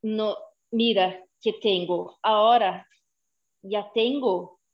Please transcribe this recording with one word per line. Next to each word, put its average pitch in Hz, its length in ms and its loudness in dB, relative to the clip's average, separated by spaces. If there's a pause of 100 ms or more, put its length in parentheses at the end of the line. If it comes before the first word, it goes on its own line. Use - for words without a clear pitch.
No, 214 340 -2 (360)
mira 208 520 2 (180)
que 214 120 -2
tengo, 180 680 -2
ahora 214 640 2 (760)
ya 202 320 -6
tengo 233 680 -2 (140)